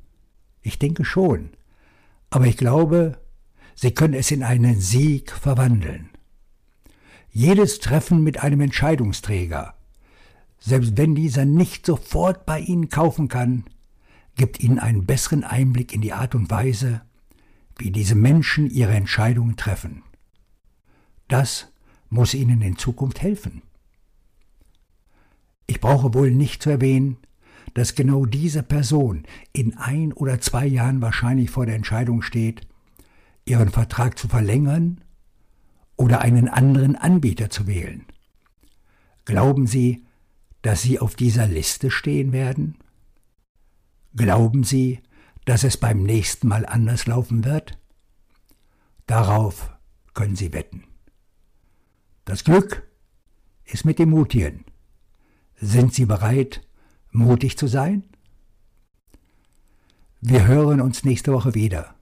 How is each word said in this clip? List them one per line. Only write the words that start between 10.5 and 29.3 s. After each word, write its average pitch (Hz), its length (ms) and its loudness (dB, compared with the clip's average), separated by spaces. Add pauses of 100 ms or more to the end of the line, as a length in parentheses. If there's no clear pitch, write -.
selbst 120 400 0
wenn 156 160 4
dieser 139 320 0
nicht 156 400 0
sofort 175 580 -2
bei 156 160 -4
Ihnen 170 300 -2
kaufen 156 380 0
kann, 123 360 -2 (720)
gibt - 240 -2
Ihnen 123 180 2
einen 104 280 0
besseren 135 360 -2
Einblick 123 520 -2
in 107 80 -2
die 107 100 -4
Art 120 220 -6
und 104 160 -2
Weise, 120 500 -2 (800)
wie 95 120 -6
diese 101 260 0
Menschen 147 520 4
ihre 113 240 0
Entscheidungen 113 640 0
treffen. 82 460 -8 (1200)
Das - 460 -2 (380)
muss 120 240 2
Ihnen 120 260 2
in 92 160 -2
Zukunft 127 460 -4
helfen. - 400 -6 (2000)
Ich - 140 -6
brauche 127 320 2
wohl 131 200 2
nicht 135 300 0
zu 151 60 -2
erwähnen, 131 480 0 (560)
dass 120 220 -2
genau 135 320 2
diese 147 360 -2
Person 135 600 0 (320)